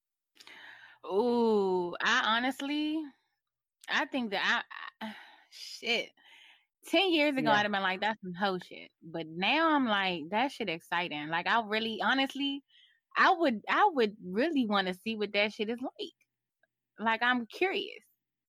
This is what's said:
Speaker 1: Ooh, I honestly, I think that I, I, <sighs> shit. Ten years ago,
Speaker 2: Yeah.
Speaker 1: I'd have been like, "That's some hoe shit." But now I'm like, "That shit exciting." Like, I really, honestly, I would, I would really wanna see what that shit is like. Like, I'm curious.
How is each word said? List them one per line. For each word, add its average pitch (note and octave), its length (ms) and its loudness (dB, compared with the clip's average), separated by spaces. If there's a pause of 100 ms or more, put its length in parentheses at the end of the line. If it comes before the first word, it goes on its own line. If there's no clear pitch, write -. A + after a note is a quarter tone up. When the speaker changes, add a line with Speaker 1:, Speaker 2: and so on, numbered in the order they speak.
(1040)
Speaker 1:
Ooh, G3 960 2
I A3 320 2
honestly, D4 680 -2 (880)
I B3+ 160 0
think A#3+ 260 -4
that G3 320 0 (380)
I, A3+ 40 -10
I, G#3+ 60 -10 (240)
<sighs> - 160 -20
shit. - 580 -6 (800)
Ten F#4 240 4
years D4 240 2
ago, A3+ 140 2
Speaker 2:
Yeah. - 60 6
Speaker 1:
I'd G#3 60 2
have G#3 80 0
been G3 100 0
like, F#3 200 -2
"That's G#3+ 200 -2
some F#3 120 -8
hoe F#3 260 0
shit." - 300 -16 (120)
But E3 260 -8
now A#3 440 2
I'm C4+ 160 4
like, F#3+ 440 0
"That C4 200 0
shit G#3+ 180 -6
exciting." D#3+ 600 -4
Like, E3+ 180 -2
I A3 180 2
really, A3 380 -2
honestly, C4+ 600 -2 (540)
I D4+ 140 6
would, D4+ 360 2
I F4 260 4
would G#3+ 300 2
really B3 440 0
wanna F#3+ 260 2
see A3 220 -6
what G#3 180 -4
that G#3 200 2
shit G#3+ 160 -4
is A#3 120 -6
like. F#4+ 300 -10 (880)
Like, A3+ 240 0
I'm B3 240 2
curious. - 560 -2 (460)